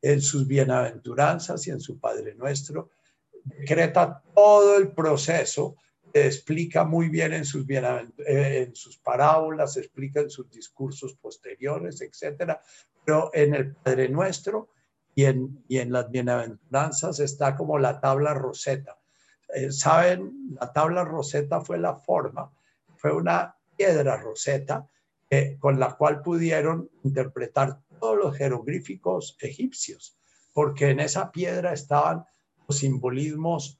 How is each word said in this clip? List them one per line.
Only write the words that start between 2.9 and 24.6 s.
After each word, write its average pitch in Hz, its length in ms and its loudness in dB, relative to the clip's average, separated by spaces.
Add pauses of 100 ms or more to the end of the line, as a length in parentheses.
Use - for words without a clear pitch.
decreta 160 800 0 (100)
todo 208 440 10
el 196 160 4
proceso, 156 840 0 (360)
explica 151 760 2
muy 165 260 2
bien 160 240 0
en 156 100 -4
sus 139 220 -6
bienavent-, 123 600 -4
eh, 139 360 2
en 127 120 -8
sus - 220 -20
parábolas, 151 800 0
explica 139 440 -6
en 143 100 -2
sus - 200 -16
discursos - 640 -12
posteriores, 147 840 -10
etcétera. 151 600 -8 (440)
Pero 156 300 2
en 147 200 4
el 135 220 -4
Padre 131 320 0
Nuestro 190 640 -2 (440)
y 139 120 6
en, 135 420 -2
y 127 100 0
en 120 140 -4
las 123 180 -2
bienaventuranzas 127 1120 -2
está 139 340 0
como 151 240 -2
la 123 220 2
tabla 143 320 2
Rosetta. 131 640 -6 (560)
Eh, 135 160 -4
¿saben? 175 880 2
La 123 140 -8
tabla 165 320 0
Rosetta 147 560 -4
fue 175 180 -6
la 170 160 -2
forma, - 560 -4 (460)
fue 147 160 -2
una 170 420 0 (220)
piedra 147 400 2
Rosetta, 135 720 -6 (400)